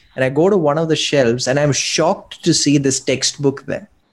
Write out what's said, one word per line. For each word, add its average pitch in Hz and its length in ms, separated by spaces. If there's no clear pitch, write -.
and 131 80
I 131 40
go 156 200
to 208 80
one 147 200
of 160 120
the 156 80
shelves, 123 500
and 131 100
I'm 147 140
shocked - 720
to 170 100
see 147 240
this 135 220
textbook 139 680
there, - 200